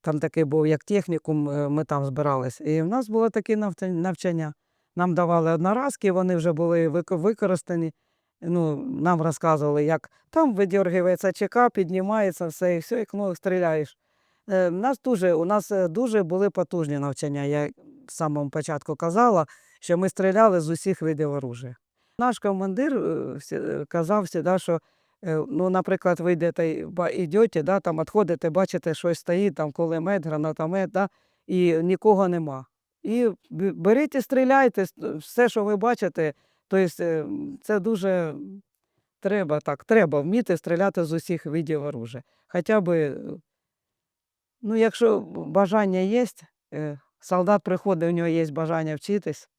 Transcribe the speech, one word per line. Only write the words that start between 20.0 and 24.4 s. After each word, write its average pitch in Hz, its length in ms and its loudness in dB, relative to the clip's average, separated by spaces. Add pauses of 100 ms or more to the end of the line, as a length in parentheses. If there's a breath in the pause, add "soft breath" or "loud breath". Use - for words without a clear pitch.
стріляли 190 520 4
з 151 80 -4
усіх 170 340 -4
видів 151 300 -2
оружия. 123 440 -8 (420)
Наш 240 200 0
командир, 196 580 -2
е, 160 380 -4
всі, 147 220 -10
е, 147 320 -6
казав 175 380 0
завжди, 180 320 0